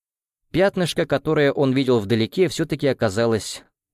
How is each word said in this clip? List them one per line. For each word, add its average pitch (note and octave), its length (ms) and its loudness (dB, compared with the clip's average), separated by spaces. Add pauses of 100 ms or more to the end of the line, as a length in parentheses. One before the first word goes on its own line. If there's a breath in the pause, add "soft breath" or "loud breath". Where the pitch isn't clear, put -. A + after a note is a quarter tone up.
(500)
Пятнышко, F3+ 540 0
которое D3 480 0
он C3+ 200 0
видел B2+ 260 2
вдалеке, A2+ 500 0
все-таки D3+ 380 -4
оказалось A2+ 800 -2 (300)